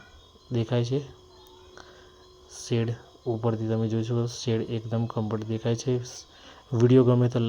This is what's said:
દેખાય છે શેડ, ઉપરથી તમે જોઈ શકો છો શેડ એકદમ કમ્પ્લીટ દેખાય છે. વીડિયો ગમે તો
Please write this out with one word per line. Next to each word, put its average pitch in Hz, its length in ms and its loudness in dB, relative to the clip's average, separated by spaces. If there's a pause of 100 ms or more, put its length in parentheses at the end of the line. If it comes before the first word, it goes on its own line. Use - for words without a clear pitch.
(560)
દેખાય 120 340 0
છે 135 100 0 (1600)
શેડ, 117 280 -2 (440)
ઉપરથી 113 380 -2
તમે 113 200 0
જોઈ 113 160 -2
શકો 120 160 0
છો 120 80 -6 (100)
શેડ 113 200 0 (160)
એકદમ 113 260 -4 (100)
કમ્પ્લીટ 110 400 -4
દેખાય 117 300 -2
છે. 127 100 0 (800)
વીડિયો 123 360 8
ગમે 123 260 6
તો 123 160 0